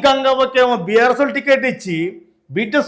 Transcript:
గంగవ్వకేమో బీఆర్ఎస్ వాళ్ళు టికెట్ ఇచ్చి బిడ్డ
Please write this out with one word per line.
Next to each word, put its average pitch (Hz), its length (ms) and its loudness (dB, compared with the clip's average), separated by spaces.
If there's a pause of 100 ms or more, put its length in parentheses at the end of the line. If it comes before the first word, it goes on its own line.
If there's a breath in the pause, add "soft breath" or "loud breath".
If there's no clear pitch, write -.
గంగవ్వకేమో 262 680 2 (140)
బీఆర్ఎస్ 240 320 2
వాళ్ళు 269 160 -2
టికెట్ 269 360 0
ఇచ్చి 170 260 -6 (580)
బిడ్డ 233 300 0